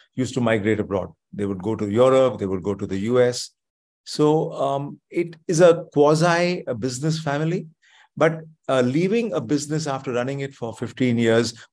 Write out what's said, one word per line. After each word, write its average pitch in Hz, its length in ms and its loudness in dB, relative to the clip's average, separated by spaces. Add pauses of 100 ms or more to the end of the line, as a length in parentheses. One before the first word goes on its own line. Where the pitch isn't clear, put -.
(140)
used 127 200 -4
to 135 80 -2
migrate 110 380 0
abroad. 92 300 -4 (220)
They 101 140 -6
would 98 180 -6
go 110 100 -2
to 104 160 -4
Europe, 127 480 4
they 101 80 -4
would 92 160 -4
go 98 140 -4
to 101 100 -10
the 95 140 -6
U 120 220 2
S. 123 300 -2 (520)
So, 151 480 0
um, 139 480 -6 (100)
it 170 280 -6 (100)
is 165 140 2
a 170 320 6
quasi, 165 720 2
a 127 80 -6
business 131 420 -4
family, 160 500 -4 (500)
but, 160 240 2 (260)
uh, 131 140 2
leaving 185 500 0
a 156 80 -2
business 147 480 -4
after 135 240 -6
running 127 300 -4
it 135 120 -8
for 113 220 -10
fifteen 123 420 0
years 117 560 2